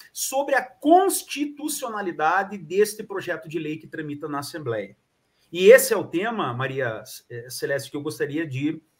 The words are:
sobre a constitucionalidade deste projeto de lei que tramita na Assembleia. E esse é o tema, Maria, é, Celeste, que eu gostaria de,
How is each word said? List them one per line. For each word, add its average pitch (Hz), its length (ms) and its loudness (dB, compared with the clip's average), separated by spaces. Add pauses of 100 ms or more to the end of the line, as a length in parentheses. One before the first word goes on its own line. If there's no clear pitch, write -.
(120)
sobre 277 420 -2
a 240 80 2
constitucionalidade 226 2000 0
deste 196 440 0
projeto 180 460 -8
de 156 100 -6
lei 151 200 -6
que - 80 -20
tramita 151 420 -10
na 143 120 -6
Assembleia. 117 540 -6 (560)
E 185 200 8
esse 254 240 10
é - 20 2
o 175 80 -2
tema, 175 480 -2
Maria, 123 500 -4 (280)
é, 120 180 -14
Celeste, 131 420 -4
que - 60 -8
eu 147 60 -6
gostaria 151 440 -4
de, 147 360 -4 (180)